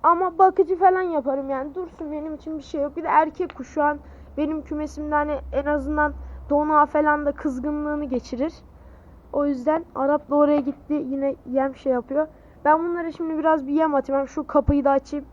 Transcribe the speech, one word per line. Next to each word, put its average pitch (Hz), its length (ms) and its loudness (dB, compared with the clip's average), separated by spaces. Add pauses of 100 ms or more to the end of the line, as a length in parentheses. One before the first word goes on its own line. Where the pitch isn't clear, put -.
Ama 339 340 2
bakıcı 381 380 4
falan 370 260 4
yaparım 277 480 -2
yani, 277 260 -4
dursun, 330 360 -10
benim 302 220 -8
için 320 240 -10
bir 277 60 -10
şey 294 180 -6
yok. 285 160 -4
Bir 320 60 -8
de 330 40 -6
erkek 311 480 0
kuş 254 140 -12
şu 302 140 0
an 294 140 2 (400)
benim 302 240 -2
kümesimde, 302 540 -6
hani 294 240 0 (120)
en 277 140 -2
azından 294 480 0 (360)
donağa 302 360 4
falan 294 400 0
da 285 60 0
kızgınlığını 294 720 -4
geçirir. 254 480 -4 (800)
O 285 120 2
yüzden 285 400 -2 (100)
Arap 294 340 0
da 285 60 0
oraya 294 240 6
gitti, 277 340 -6
yine 277 420 -2 (160)
yem 269 240 0
şey 262 180 -2
yapıyor. 269 340 -2 (380)
Ben 311 140 6
bunlara 339 320 -4
şimdi 320 260 -4
biraz 311 300 2
bir 285 60 -2
yem 311 220 2
atayım. 277 260 0
Hem 269 60 -4
şu - 200 -8
kapıyı 285 360 2
da 277 80 2
açayım. 277 420 -2